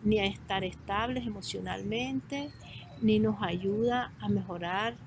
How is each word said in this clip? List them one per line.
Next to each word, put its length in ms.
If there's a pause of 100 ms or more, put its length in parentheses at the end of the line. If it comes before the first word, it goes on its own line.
ni 140
a 80
estar 380
estables 640
emocionalmente, 1200 (520)
ni 180
nos 240
ayuda 800
a 80
mejorar 640 (120)